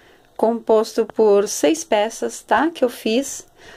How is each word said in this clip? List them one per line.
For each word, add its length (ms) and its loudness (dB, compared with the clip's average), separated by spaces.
composto 680 0
por 440 2
seis 340 0
peças, 580 -4
tá? 300 0
Que 100 -8
eu 60 2
fiz. 580 -4